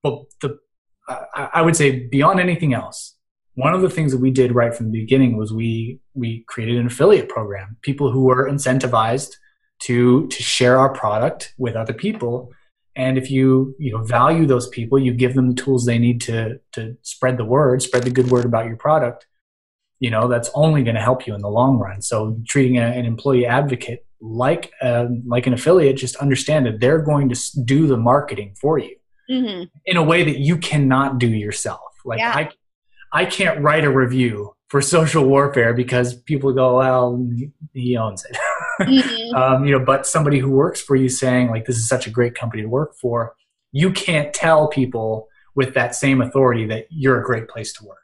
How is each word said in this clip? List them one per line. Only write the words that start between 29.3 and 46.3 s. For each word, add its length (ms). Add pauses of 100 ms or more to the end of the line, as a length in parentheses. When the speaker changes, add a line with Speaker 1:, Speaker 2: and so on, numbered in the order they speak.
Speaker 2:
Mm-hmm. 320 (220)
Speaker 1:
in 100
a 80
way 220
that 140
you 180
cannot 600
do 120
yourself. 500 (240)
Like, 160
Speaker 2:
Yeah. 160
Speaker 1:
I, 140 (640)
I 120
can't 360
write 240
a 40
review 640 (140)
for 140
Social 420
Warfare 500
because 500
people 280
go, 280
"Well, 540
he, 160 (220)
he 260
owns 280
it." 180
<laughs> 40 (340)
Speaker 2:
Mm-hmm. 540
Speaker 1:
Um, 300
you 60
know, 140
but 200
somebody 340
who 100
works 320
for 160
you 100
saying, 440
like, 140
"This 120
is 100
such 200
a 20
great 260
company 280
to 40
work 320
for," 340 (380)
you 220
can't 400
tell 340
people 600 (260)
with 200
that 200
same 260
authority 460